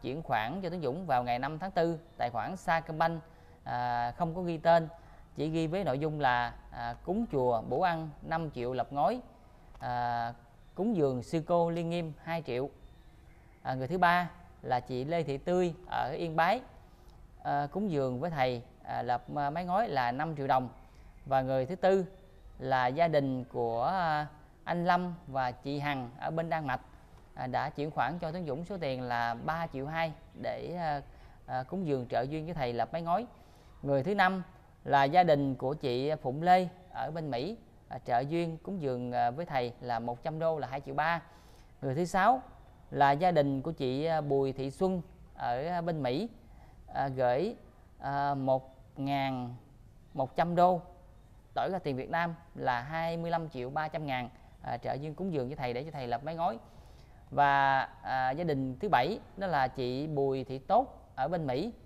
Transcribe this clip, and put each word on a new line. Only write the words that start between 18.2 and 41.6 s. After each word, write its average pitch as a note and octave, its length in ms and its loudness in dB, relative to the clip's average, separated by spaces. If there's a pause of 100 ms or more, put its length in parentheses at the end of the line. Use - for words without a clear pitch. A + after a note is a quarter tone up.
thầy, B2+ 320 2 (220)
à, A#2+ 180 -6
lập, A#2+ 220 0 (120)
à, C#3+ 140 0
mái E3+ 160 -4
ngói F#3+ 220 0
là B2+ 240 0
năm D3+ 240 -2
triệu C#3 120 -4
đồng. B2+ 220 4 (560)
Và C3+ 160 2
người C3 240 2
thứ F3 100 -6
tư F#3 300 4 (540)
là B2+ 280 2
gia D3 200 4
đình C3+ 380 2
của, A#2 380 0
à, D#3 440 0 (360)
anh E3+ 220 -2
Lâm F3+ 280 2 (140)
và C3 240 -2
chị C#3 280 -6
Hằng C#3 300 -2 (100)
ở C3+ 120 -4
bên E3 180 -2
Đan D#3+ 180 -2
Mạch, C3 140 -2 (520)
à, B2+ 140 -8
đã B2 220 0
chuyển D3+ 220 -4
khoản C#3+ 280 -2
cho D#3+ 120 -6
Tuấn F3 140 -6
Dũng D3 200 -4
số G3 120 -8
tiền C3+ 240 -4
là A#2+ 320 0
ba D#3 340 -4
triệu C3+ 200 -6
hai D#3+ 260 -2 (280)
để, A#2+ 360 -6
à, D3+ 240 -2 (440)
à, B2+ 180 -4
cúng F3+ 240 -4
dường C3 200 0
trợ A#2+ 140 2
duyên D3+ 240 -4
với E3+ 80 -8
thầy C3 200 -2
lập A#2 180 0
mái E3 100 -4
ngói. F3 240 0 (560)
Người C#3 220 2
thứ F#3+ 120 0
năm F#3 280 4 (400)
là C#3 200 6
gia D#3+ 200 8
đình C#3+ 320 4
của C3 180 -2
chị C#3+ 420 0
Phụng C#3 260 -4
Lê F3+ 260 6 (260)
ở B2 180 -6
bên D#3 200 -6
Mỹ, D3+ 260 -4 (320)
à, B2+ 160 -10
trợ B2 140 4
duyên E3 440 -2
cúng F#3 180 -6
dường, B2 300 -2
à, A#2+ 200 2
với D#3 140 -6
thầy B2 360 -2
là A#2+ 180 -2
một A#2+ 240 -6
trăm D#3 160 -6
đô D#3+ 200 0
là B2+ 80 -4
hai C3+ 140 -6
triệu C3+ 140 -8
ba. D#3+ 260 0 (600)